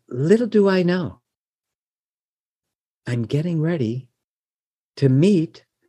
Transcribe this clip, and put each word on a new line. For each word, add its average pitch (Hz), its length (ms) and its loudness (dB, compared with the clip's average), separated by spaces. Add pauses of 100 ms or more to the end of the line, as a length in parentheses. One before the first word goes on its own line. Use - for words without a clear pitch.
little 180 380 0
do 202 240 2
I 185 140 0
know, 175 360 -4 (1900)
I'm 120 180 -4
getting 156 360 -4
ready 135 480 -4 (880)
to 139 120 2
meet 160 560 2 (240)